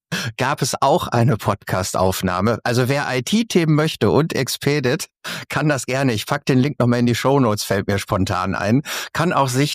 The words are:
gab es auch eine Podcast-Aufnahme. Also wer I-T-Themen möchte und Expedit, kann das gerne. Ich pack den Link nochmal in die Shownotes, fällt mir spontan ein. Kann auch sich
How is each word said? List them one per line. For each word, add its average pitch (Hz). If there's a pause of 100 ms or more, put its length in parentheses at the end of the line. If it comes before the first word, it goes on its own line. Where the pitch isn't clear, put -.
(360)
gab 139
es -
auch 147
eine 117
Podcast-Aufnahme. 95
Also 123
wer 139
I-T-Themen 160
möchte 147
und 147
Expedit, 139 (400)
kann 147
das 139
gerne. 131
Ich 107
pack -
den 131
Link 139
nochmal 120
in 120
die 120
Shownotes, 127
fällt 98
mir 101
spontan 92
ein. 113 (300)
Kann 165
auch 139
sich 131